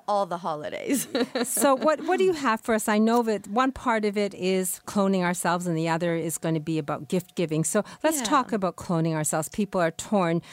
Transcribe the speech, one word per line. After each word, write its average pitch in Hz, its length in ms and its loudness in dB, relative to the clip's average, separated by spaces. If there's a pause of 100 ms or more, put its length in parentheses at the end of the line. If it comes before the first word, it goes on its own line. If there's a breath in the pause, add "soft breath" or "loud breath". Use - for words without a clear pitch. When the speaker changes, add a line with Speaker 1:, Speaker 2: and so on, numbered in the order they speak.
Speaker 1:
all 202 200 2
the 170 120 -6
holidays. 160 760 -4
<laughs> 247 320 -2
Speaker 2:
So 269 300 2
what, 294 300 0
what 349 140 2
do 381 60 4
you 370 100 4
have 247 260 0
for 233 140 0
us? 214 140 -2
I 214 100 4
know 226 240 4
that 208 260 -2
one 254 240 2
part 220 320 -2
of 208 140 0
it 202 160 0
is 185 520 0
cloning 196 360 2
ourselves 175 440 0
and 165 100 0
the 165 120 0
other 165 260 0
is 165 220 -2
gonna 160 240 0
be 156 180 -2
about 143 300 -6
gift - 260 -2
giving. 156 300 0
So 202 200 0 (180 loud breath)
let's 311 160 2
Speaker 1:
Yeah. 247 60 -4
Speaker 2:
talk 247 280 2
about 190 240 -2
cloning 165 380 0
ourselves. 156 340 -2
People 196 320 -2
are 160 120 2
torn. 170 500 0 (100)